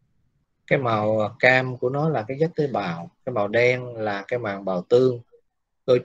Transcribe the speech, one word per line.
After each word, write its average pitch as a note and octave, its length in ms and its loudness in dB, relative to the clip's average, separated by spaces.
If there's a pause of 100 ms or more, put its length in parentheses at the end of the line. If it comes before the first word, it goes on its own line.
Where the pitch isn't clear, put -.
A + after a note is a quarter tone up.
(680)
Cái D3 120 2
màu G#2+ 600 0
cam B2+ 380 2
của B2 120 -2
nó C#3+ 200 -2
là A2+ 180 -2
cái C3+ 120 -8
giáp D#3+ 160 0
tế D3 120 0
bào, F2+ 440 -6 (140)
cái B2+ 80 -4
màu G#2 140 0
đen B2 480 2
là G#2 320 -4
cái B2 120 -4
màng G2 260 -6
bào F#2 240 -4
tương. B2 300 4 (680)
Cơ B2+ 200 4